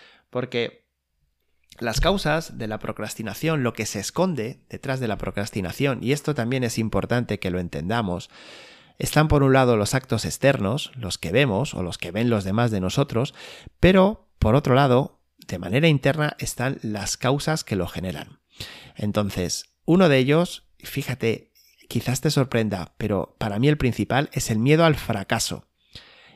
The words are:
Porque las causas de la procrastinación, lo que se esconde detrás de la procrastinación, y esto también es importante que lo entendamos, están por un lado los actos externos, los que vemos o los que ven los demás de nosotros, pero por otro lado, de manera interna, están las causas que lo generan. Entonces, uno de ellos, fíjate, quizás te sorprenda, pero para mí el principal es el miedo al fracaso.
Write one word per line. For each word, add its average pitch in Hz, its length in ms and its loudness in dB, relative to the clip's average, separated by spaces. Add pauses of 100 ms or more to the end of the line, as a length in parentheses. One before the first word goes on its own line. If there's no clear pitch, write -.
(280)
Porque - 580 -6 (920)
las 117 240 -2
causas 160 560 0
de 117 80 -6
la 107 120 -6
procrastinación, 113 840 -4
lo 120 100 0
que 107 140 -4
se 101 140 -6
esconde 135 680 -4
detrás 131 320 -6
de 120 80 -2
la 98 80 -2
procrastinación, 104 880 -4
y 123 100 0
esto 147 220 -2
también 127 280 -2
es 113 140 -2
importante 107 600 0
que 92 120 -4
lo 90 80 -2
entendamos, 90 680 -4 (680)
están 151 300 2
por 143 160 4
un 135 100 6
lado 123 240 6
los 104 160 0
actos 135 320 -2
externos, 123 680 0
los 107 220 -8
que 82 160 -6
vemos 127 400 2
o - 100 -6
los 85 140 -6
que 87 140 -10
ven 113 180 0
los 104 160 2
demás 110 260 0
de 101 100 0
nosotros, 117 520 -2 (480)
pero 190 480 4 (100)
por 110 180 4
otro 143 180 4
lado, 131 400 4 (320)
de - 140 -8
manera 110 260 2
interna, 151 540 2
están 123 420 -4
las 104 340 -6
causas 143 460 0
que - 140 -4
lo 87 100 0
generan. 82 540 -8 (560)
Entonces, 101 880 -4
uno 180 240 4
de 139 100 6
ellos, 147 480 0 (120)
fíjate, - 720 -4 (360)
quizás 123 320 -4
te 151 120 0
sorprenda, 110 640 -2
pero 104 420 -4
para 104 220 -2
mí 139 80 4
el 151 80 4
principal 123 560 0
es - 180 -4
el 107 80 0
miedo 151 260 4
al 151 120 4
fracaso. - 720 -4 (680)